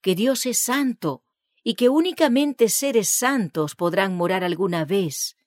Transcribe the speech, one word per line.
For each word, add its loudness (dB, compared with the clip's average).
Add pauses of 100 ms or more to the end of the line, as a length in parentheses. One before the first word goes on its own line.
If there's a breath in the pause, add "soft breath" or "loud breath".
que 0
Dios 0
es -2
santo -2 (380)
y -2
que 2
únicamente 2
seres 0
santos -2
podrán 0
morar 0
alguna -2
vez -4 (100)